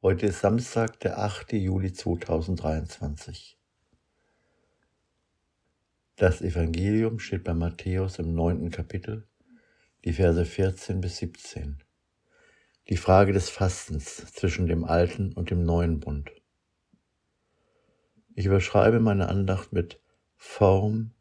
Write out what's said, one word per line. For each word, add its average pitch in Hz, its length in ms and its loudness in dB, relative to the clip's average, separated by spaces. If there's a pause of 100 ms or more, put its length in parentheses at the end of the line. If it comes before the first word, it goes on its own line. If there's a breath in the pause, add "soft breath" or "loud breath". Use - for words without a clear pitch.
Heute 95 240 2
ist 95 140 -2
Samstag, 113 600 0
der - 180 -2
achte 104 380 -4
Juli 95 360 0
zweitausenddreiundzwanzig. 80 1700 -4 (2500)
Das 90 260 2
Evangelium 92 760 0
steht - 260 -6
bei 87 100 -4
Matthäus 92 640 -4
im 82 160 -4
neunten 82 360 0
Kapitel, - 560 -10 (760 soft breath)
die 85 80 -4
Verse 85 320 4
vierzehn 95 560 -2
bis 92 180 -6
siebzehn. - 640 -10 (1040 soft breath)
Die 95 80 -2
Frage 95 360 6
des 95 160 0
Fastens - 680 -4 (160)
zwischen 90 340 -2
dem 85 180 0
alten 87 480 0
und 87 180 -6
dem 87 120 0
neuen 85 380 2
Bund. 73 320 -6 (2000)
Ich 95 120 0
überschreibe 104 520 6
meine 104 300 4
Andacht 95 440 0
mit - 280 -4 (360)
Form 107 840 2